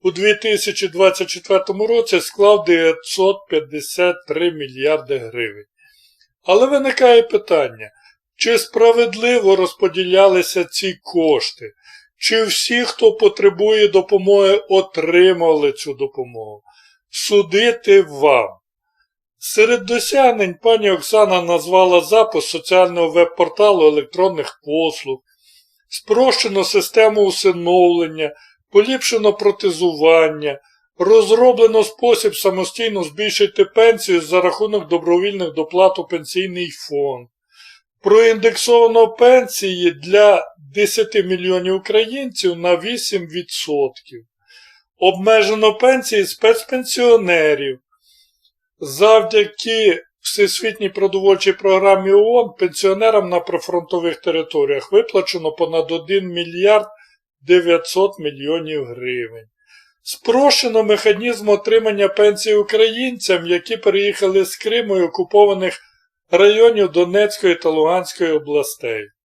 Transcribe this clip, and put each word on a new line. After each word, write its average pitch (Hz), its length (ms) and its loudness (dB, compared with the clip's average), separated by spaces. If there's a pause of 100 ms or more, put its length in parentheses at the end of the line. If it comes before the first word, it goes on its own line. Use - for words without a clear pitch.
У 185 100 -2
дві 196 220 0
тисячі 202 540 -4
двадцять 185 400 0
четвертому 190 600 -4
році 226 340 0
склав 202 440 2
дев'ятсот 170 680 0 (140)
п'ятдесят 151 680 -4 (120)
три 165 240 -4
мільярди 139 680 -4
гривень. 113 480 -10 (800)
Але 208 220 4
виникає 262 560 2
питання, 139 680 -4 (460)
чи 233 220 -2
справедливо 226 1000 0
розподілялися 185 1080 0
ці 185 400 -8
кошти? 147 680 -2 (480)
Чи 220 240 -2
всі, 233 400 -2
хто 220 300 2
потребує 208 760 2
допомоги, 196 840 2
отримали 170 1000 2
цю 139 220 -12
допомогу? 120 680 -12 (480)
Судити 202 920 2
вам. 139 480 0 (880)
Серед 220 460 0
досягнень 233 800 0
пані 220 280 2
Оксана 185 500 0
назвала 175 600 2
запуск 214 460 0
соціального 175 600 0
веб-порталу 170 800 2
електронних 151 800 -2
послуг, 151 540 -6 (680)
спрощено 214 760 -2
систему 214 600 2
усиновлення, 170 1080 0 (400)
поліпшено 214 640 0
протезування, 160 1300 0 (380)
розроблено 220 840 4
спосіб 226 520 -2
самостійно 196 680 -4
збільшити 202 640 -2
пенсію 214 560 2
за 170 200 0
рахунок 190 460 -4
добровільних 175 640 -2
доплат 180 460 0
у 175 80 -12
пенсійний 175 640 -8
фонд, 139 560 -8 (760)
проіндексовано 226 1080 2
пенсії 220 840 2
для 185 640 2 (200)
десяти 208 480 -2
мільйонів 185 520 -4
українців 220 840 -4
на 175 180 0
вісім 196 520 -8
відсотків, 143 1000 -8 (720)
обмежено 208 760 0
пенсії 247 520 0
спецпенсіонерів. 202 1500 0 (1000)
Завдяки 208 1200 0 (180)
Всесвітній 202 680 -4
продовольчій 190 640 0
програмі 190 580 2
оон 220 380 4 (100)
пенсіонерам 190 720 0
на 175 100 0
прифронтових 170 840 -6
територіях 151 680 -4
виплачено 190 600 -2
понад 160 400 -4
один 180 360 -4
мільярд 175 600 0 (540)
дев'ятсот 170 800 0
мільйонів 151 640 -8
гривень. 120 600 -10 (580)
Спрощено 233 800 0
механізм 208 640 -2
отримання 208 580 0
пенсії 208 480 0
українцям, 220 920 -2
які 175 300 -4
переїхали 196 680 0
з - 100 -14
Криму 214 420 -4
і 185 40 0
окупованих 190 800 0 (520)
районів 208 600 4
Донецької 180 640 0
та 165 140 -4
Луганської 165 640 -2
областей. 139 760 -4 (200)